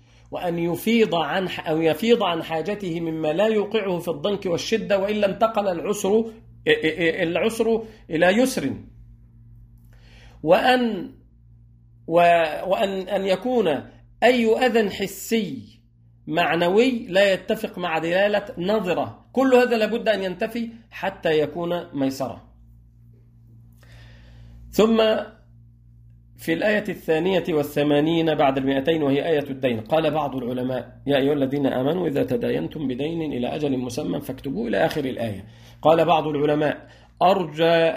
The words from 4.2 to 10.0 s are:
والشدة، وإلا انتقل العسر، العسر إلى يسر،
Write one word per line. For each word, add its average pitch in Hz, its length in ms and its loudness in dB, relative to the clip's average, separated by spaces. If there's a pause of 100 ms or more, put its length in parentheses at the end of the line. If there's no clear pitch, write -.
والشدة، 185 520 -2
وإلا 208 320 0
انتقل 214 380 0
العسر، 196 560 0 (960)
العسر 220 600 0 (280)
إلى 170 160 2
يسر، 196 440 2 (1700)